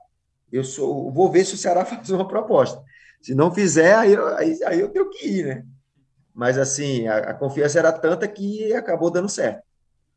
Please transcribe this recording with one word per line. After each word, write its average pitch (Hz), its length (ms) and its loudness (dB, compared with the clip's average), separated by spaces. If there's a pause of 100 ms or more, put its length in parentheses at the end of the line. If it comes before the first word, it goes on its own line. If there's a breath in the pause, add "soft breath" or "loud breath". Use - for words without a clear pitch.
(500)
eu 131 140 -4
sou, 135 480 -6
vou 165 180 4
ver 175 140 4
se 190 120 -8
o - 20 -10
Ceará 185 260 0
<laughs> - 0 -
faz - 260 -12
uma 190 160 -2
proposta. 190 560 0 (400 soft breath)
Se 131 140 -6
não 165 160 4
fizer, 175 420 6
aí 220 200 6
eu, 190 140 2 (100)
aí, 320 260 0
aí 330 160 0
eu 403 100 -2
tenho 392 200 -2
que - 180 -10
ir, 190 180 -2
né? 131 200 -8 (680)
Mas 123 240 0
assim, 135 500 -2
a, 107 240 -2
a - 20 -6
confiança 143 440 -2
era 160 140 4
tanta 170 340 -2
que 208 480 -6
acabou 170 380 -2
dando 180 160 -2
certo. 123 340 -4 (560)